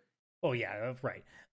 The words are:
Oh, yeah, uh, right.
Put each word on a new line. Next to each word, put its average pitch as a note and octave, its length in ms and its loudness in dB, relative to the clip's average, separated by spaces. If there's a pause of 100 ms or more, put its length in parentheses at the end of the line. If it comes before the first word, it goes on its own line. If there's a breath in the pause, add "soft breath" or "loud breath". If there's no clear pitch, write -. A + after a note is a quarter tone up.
(440)
Oh, C#3 100 6
yeah, G#2+ 200 0
uh, A#2 280 -2
right. G#2+ 220 -2 (300 loud breath)